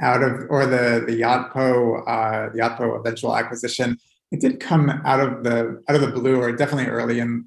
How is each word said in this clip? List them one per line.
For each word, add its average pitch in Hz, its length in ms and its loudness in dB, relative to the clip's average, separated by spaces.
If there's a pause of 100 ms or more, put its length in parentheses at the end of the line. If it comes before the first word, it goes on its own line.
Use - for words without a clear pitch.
out 127 220 4
of, 127 260 -2
or 139 160 2
the, 120 400 2
the 117 140 -2
Yotpo, 123 880 2
uh, 110 440 -2
the 113 60 -6
Yotpo 117 400 -2
eventual 113 380 -4
acquisition, 120 640 -4 (340)
it 147 80 -4
did - 180 0
come 151 320 2 (140)
out 135 160 2
of 120 240 -2
the, 117 440 0
out 143 60 4
of 147 60 6
the 135 100 2
blue, 127 300 2
or 120 100 0
definitely 135 400 -2
early 117 300 -2
in, 120 260 -4